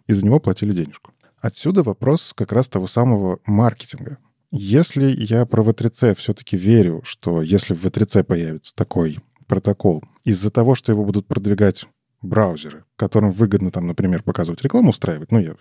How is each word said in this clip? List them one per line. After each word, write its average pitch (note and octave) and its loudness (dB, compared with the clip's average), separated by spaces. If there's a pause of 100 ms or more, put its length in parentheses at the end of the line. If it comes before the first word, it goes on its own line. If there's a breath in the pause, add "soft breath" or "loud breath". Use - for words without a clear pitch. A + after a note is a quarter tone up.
и - 2
за G2 2
него C3 4
платили - -2
денежку. E2 -6 (300)
Отсюда E3+ 0
вопрос C3+ -2
как - -6
раз B2 0
того F#2 -4
самого G#2 0
маркетинга. - -2 (340)
Если C3+ 0
я A2+ 0
про A2 2
В A2 2
три A#2 -2
С A2 2
все-таки - -6
верю, F#2 4
что - -4
если F#2 0
в E2+ -8
В F#2 -2
три - 0
С F#2+ 2
появится E2 -6
такой E2 -4 (280)
протокол, F#2+ 0 (200)
из-за G2+ -2
того, B2 2
что - 0
его G#2 0
будут G2+ -4
продвигать G2+ 0 (360)
браузеры, E2+ -4 (100)
которым G#2 0
выгодно F#2+ 2
там, F2 -6
например, F2 -2
показывать - -6
рекламу, A#3 4
устраивать, - -4
ну, A#2 4
я, E2 -2